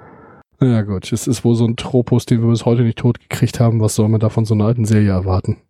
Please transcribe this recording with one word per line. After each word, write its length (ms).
naja, 220
gut, 300
es 160
ist 180
wohl 100
so 100
ein 120
Tropus, 480
den 160
wir 80
bis 160
heute 180
nicht 140
tot 220
gekriegt 400
haben. 220
Was 140
soll 140
man 100
da 100
von 160
so 100
einer 100
alten 200
Serie 260
erwarten? 460